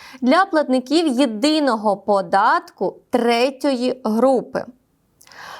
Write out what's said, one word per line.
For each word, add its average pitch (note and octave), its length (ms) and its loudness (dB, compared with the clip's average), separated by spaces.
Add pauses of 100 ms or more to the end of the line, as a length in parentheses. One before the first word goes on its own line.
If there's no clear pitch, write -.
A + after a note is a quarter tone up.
(220)
для D#4+ 240 4
платників D4 600 0
єдиного A#3+ 920 0
податку G3+ 1000 0 (140)
третьої B3 960 0
групи». A#3 640 0 (960)